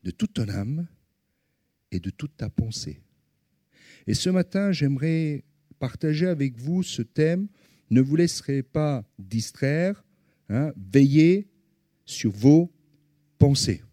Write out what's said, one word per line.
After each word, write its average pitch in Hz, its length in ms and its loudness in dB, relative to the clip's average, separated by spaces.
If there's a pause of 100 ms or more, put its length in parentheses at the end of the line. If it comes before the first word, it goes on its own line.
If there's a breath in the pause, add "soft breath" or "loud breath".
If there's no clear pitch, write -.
de 92 80 -8
toute - 220 -6
ton 113 160 -4
âme 117 380 -6 (1040)
et 92 80 -6
de 92 120 -10
toute - 260 -12
ta - 140 -10
pensée. » 110 500 -6 (1040 soft breath)
Et 107 80 -2
ce - 160 -2
matin, 190 420 0
j'aimerais 147 720 -2 (340)
partager 151 480 -4
avec 139 320 -2
vous 165 260 -2
ce - 180 -8
thème. 165 460 -2 (440 soft breath)
Ne 123 80 6
vous 135 160 2
laisserez 151 480 0
pas 147 400 -4 (160)
distraire, 139 880 -4 (420)
hein, 135 300 -2
veillez 139 720 4 (560)
sur - 260 -4
vos 143 400 4 (680)
pensées. 135 420 2 (120)